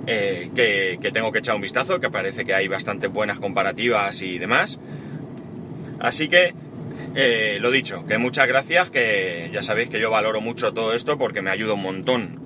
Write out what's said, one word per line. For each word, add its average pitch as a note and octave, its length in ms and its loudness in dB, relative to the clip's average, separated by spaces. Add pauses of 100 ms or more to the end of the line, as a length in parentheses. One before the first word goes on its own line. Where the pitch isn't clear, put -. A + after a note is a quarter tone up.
eh, G2 480 -2
que, G2 480 2
que G2+ 80 0
tengo A2 220 0
que - 80 0
echar G#2+ 160 0
un G2+ 60 -4
vistazo, B2 360 0
que A2+ 120 0
parece G2 340 -2
que F#2+ 100 0
hay F#2+ 140 2
bastantes F#2+ 420 -2
buenas G2+ 300 -2
comparativas G2 840 0
y F2+ 160 -4
demás. A#2+ 400 2 (1200)
Así D3+ 300 0
que, F3 260 6 (600)
eh, A2+ 440 4
lo A#2+ 120 2
dicho, G#2 340 0
que G#2+ 120 2
muchas B2 280 4
gracias, C3+ 440 4
que F#2 600 0
ya G2+ 100 -2
sabéis A2 260 0
que A#2+ 100 -4
yo A2 140 2
valoro A2 280 4
mucho A2+ 320 -2
todo A2+ 220 0
esto C#3+ 240 0
porque G#2+ 240 -2
me F#2+ 80 -2
ayuda G#2+ 240 0
un G2+ 80 -2
montón F#2+ 640 -2